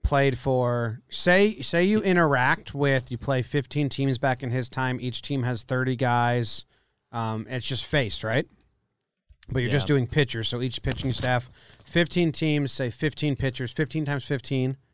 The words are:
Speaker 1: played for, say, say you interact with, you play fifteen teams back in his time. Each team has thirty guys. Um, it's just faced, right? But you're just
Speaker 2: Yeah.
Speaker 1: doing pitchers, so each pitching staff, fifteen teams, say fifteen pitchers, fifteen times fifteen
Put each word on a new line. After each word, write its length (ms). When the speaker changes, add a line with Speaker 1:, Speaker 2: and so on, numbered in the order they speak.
Speaker 1:
played 340
for, 720
say, 520
say 220
you 180
interact 720
with, 380
you 80
play 240
fifteen 460
teams 280
back 240
in 80
his 200
time. 300
Each 220
team 220
has 200
thirty 320
guys. 720
Um, 380
it's 180
just 180
faced, 380
right? 240
But 100
you're 120
just 160
Speaker 2:
Yeah. 80
Speaker 1:
doing 120
pitchers, 400
so 140
each 200
pitching 320
staff, 380
fifteen 460
teams, 400
say 180
fifteen 460
pitchers, 380
fifteen 320
times 200
fifteen 520